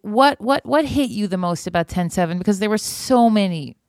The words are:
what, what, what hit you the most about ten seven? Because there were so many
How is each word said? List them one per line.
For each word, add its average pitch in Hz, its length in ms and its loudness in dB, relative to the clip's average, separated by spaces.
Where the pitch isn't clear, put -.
what, 254 380 2
what, 262 240 0
what 285 220 2
hit 269 240 -2
you 208 180 -4
the 185 100 -2
most 175 280 -4
about 170 220 -2
ten 175 240 -4
seven? 175 260 0
Because 190 220 0
there 214 100 0
were 214 80 0
so 233 540 2
many 175 460 -2